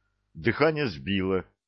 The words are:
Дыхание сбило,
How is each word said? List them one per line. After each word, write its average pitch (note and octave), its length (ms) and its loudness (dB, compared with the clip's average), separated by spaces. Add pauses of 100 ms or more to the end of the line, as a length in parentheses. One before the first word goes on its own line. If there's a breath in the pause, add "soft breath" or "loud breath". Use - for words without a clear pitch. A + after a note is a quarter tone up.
(340)
Дыхание C#3+ 540 0
сбило, F#2+ 580 -2 (220)